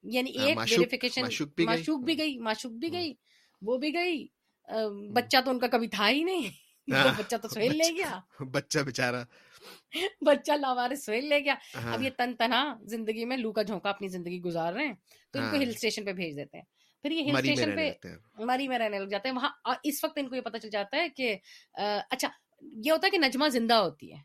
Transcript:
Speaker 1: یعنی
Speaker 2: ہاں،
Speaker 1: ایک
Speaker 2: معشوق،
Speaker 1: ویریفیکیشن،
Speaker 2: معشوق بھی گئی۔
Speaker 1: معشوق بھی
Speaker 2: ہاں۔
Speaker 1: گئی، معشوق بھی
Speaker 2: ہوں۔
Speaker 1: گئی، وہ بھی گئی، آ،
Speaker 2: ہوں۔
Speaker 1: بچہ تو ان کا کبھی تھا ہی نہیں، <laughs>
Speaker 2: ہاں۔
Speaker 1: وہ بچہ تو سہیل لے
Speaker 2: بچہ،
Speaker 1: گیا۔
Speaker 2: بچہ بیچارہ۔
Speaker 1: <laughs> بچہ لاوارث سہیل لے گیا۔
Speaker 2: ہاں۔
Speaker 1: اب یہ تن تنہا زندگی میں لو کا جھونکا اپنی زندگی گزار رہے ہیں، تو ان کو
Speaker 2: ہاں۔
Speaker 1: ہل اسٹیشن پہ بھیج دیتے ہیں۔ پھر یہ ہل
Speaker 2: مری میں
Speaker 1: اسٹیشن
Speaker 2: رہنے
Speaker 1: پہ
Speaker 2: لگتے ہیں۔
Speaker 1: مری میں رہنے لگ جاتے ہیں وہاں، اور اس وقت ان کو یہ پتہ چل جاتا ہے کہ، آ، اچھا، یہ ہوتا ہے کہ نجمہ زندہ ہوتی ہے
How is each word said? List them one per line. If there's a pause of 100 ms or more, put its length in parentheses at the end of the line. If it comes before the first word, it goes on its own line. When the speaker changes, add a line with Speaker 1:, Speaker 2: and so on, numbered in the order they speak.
Speaker 1:
یعنی
Speaker 2:
ہاں،
Speaker 1:
ایک
Speaker 2:
معشوق،
Speaker 1:
ویریفیکیشن،
Speaker 2:
معشوق
بھی
گئی۔
Speaker 1:
معشوق
بھی
Speaker 2:
ہاں۔
Speaker 1:
گئی،
معشوق
بھی
Speaker 2:
ہوں۔
Speaker 1:
گئی، (480)
وہ
بھی
گئی، (380)
آ،
Speaker 2:
ہوں۔
Speaker 1:
بچہ
تو
ان
کا
کبھی
تھا
ہی
نہیں، (360)
<laughs>
Speaker 2:
ہاں۔
Speaker 1:
وہ
بچہ
تو
سہیل
لے
Speaker 2:
بچہ،
Speaker 1:
گیا۔
Speaker 2:
بچہ
بیچارہ۔ (680)
Speaker 1:
<laughs>
بچہ
لاوارث
سہیل
لے
گیا۔ (200)
Speaker 2:
ہاں۔
Speaker 1:
اب
یہ
تن
تنہا
زندگی
میں
لو
کا
جھونکا
اپنی
زندگی
گزار
رہے
ہیں، (380)
تو
ان
کو
Speaker 2:
ہاں۔
Speaker 1:
ہل
اسٹیشن
پہ
بھیج
دیتے
ہیں۔ (380)
پھر
یہ
ہل
Speaker 2:
مری
میں
Speaker 1:
اسٹیشن
Speaker 2:
رہنے
Speaker 1:
پہ
Speaker 2:
لگتے
ہیں۔ (180)
Speaker 1:
مری
میں
رہنے
لگ
جاتے
ہیں
وہاں، (140)
اور
اس
وقت
ان
کو
یہ
پتہ
چل
جاتا
ہے
کہ، (380)
آ، (280)
اچھا، (560)
یہ
ہوتا
ہے
کہ
نجمہ
زندہ
ہوتی
ہے